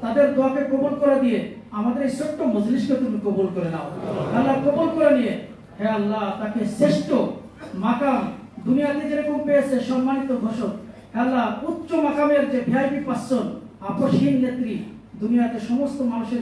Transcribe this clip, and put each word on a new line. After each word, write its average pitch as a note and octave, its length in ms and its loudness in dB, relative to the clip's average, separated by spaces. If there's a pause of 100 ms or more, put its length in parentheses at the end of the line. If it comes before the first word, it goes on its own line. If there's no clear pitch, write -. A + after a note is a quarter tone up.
তাদের C4 320 4
দোয়াকে C4+ 260 2 (100)
কবুল C#4 300 0
করে C#4 220 4
দিয়ে G#3+ 160 2 (400)
আমাদের A#3+ 280 0
এই - 100 -2
ছোট্ট D4+ 220 -4 (140)
মজলিসকে A3+ 500 2
তুমি G#3+ 220 -2
কবুল F#3+ 300 2
করে E3+ 200 -2
নাও। - 120 -6 (500)
আল্লাহ, C4+ 180 4 (100)
কবুল D#4+ 220 4 (100)
করে D4 200 6
নিয়ে, A3+ 160 0 (440)
হে G#3 100 -2 (100)
আল্লাহ, G#3 260 0 (180)
তাকে G#3+ 200 -4 (160)
শ্রেষ্ঠ D4 320 2 (760)
মাকাম A#3+ 380 2 (460)
দুনিয়াতে C#4+ 420 2
যেরকম D4 280 -2 (100)
পেয়েছে C4+ 280 4 (140)
সম্মানিত C4 420 0 (120)
ঘোষক, A3 300 -4 (480)
আল্লাহ, B3 240 2 (240)
উচ্চ - 240 -8
মাকামের D4 580 4
যে B3+ 160 2
ভিআইপি C#4 400 2
পার্সন, A#3+ 380 -2 (420)
আপসহীন C4+ 540 2
নেত্রী, B3 340 -2 (460)
দুনিয়াতে A#3 380 2
সমস্ত C#4 420 -2
মানুষের A#3 400 -2